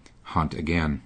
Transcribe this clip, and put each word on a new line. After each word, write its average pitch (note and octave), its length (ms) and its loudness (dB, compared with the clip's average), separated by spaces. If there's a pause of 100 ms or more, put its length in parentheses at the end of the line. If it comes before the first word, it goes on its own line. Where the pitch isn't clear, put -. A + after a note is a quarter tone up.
(240)
hunt D#2 300 0
again. D#2 520 0